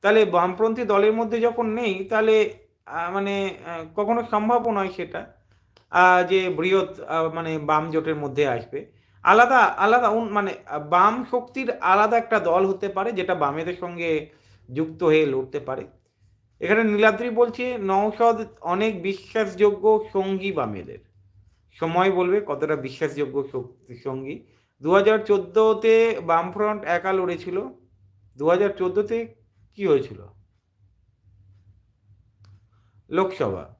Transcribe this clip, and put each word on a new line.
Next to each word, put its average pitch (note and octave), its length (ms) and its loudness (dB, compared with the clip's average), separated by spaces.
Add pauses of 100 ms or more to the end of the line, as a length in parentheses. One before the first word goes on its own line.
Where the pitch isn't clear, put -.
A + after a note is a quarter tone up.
তাহলে G#3+ 240 4
বামপন্থী F#3 600 0
দলের G#3 280 2
মধ্যে A3+ 280 -2
যখন A#3 280 0
নেই, G#3+ 360 -4
তাহলে, A3 500 2 (320)
আহ, E3+ 280 -6
মানে, G3 200 -4 (320)
আহ, E3 180 -12 (120)
কখনো A3 340 0
সম্ভবও A3+ 420 0
নয় G3 240 -2
সেটা, E3+ 360 -10 (580)
আহ, F3+ 360 6
যে F#3 220 0
বৃহৎ, F#3 520 -2
আহ, D#3+ 340 -4
মানে, D#3+ 240 -6
বাম D3+ 320 0
জোটের D#3 260 -2
মধ্যে C#3+ 300 -2
আসবে। C3 460 -6 (300)
আলাদা, A#3+ 360 6
আলাদা A3 500 4
উন-, A3 220 -2
মানে, G3+ 220 -2 (140)
আহ, D3+ 120 -8
বাম F#3 520 2
শক্তির B3 400 -4
আলাদা G#3 480 2
একটা A3+ 220 0
দল F3+ 260 2
হতে F#3+ 220 -4
পারে, G3+ 240 -4
যেটা F#3 220 -2
বামেদের D#3+ 400 -2
সঙ্গে E3+ 560 -4 (420)
যুক্ত D#3+ 300 -6
হয়ে D#3 240 4
লড়তে C3 340 -4
পারে। C3 240 -8 (800)
এখানে G#3+ 220 2
নীলাদ্রি A3 460 2
বলছে, A#3+ 480 -2
"নওশাদ G#3 680 0 (140)
অনেক F#3+ 420 -4
বিশ্বাসযোগ্য G3+ 1120 0
সঙ্গী G3 400 -2
বামেদের।" G#2+ 460 -6 (720)
সময় F3 420 0
বলবে F3+ 340 0
কতটা D3+ 300 -4
বিশ্বাসযোগ্য C3+ 760 -6
স-, B2 520 -12
সঙ্গী। C3+ 400 -10 (380)
দু D3+ 100 0
হাজার G3+ 260 4
চোদ্দোতে A3 1080 2
বামফ্রন্ট F3+ 580 -2
একা F3 280 -2
লড়েছিল। F#3 560 -4 (680)
দু D3 100 0
হাজার F#3+ 220 2
চোদ্দোতে G#3 640 -4 (400)
কি G3+ 120 -6
হয়েছিল? B2 400 0 (2750)
লোকসভা। B2+ 680 -4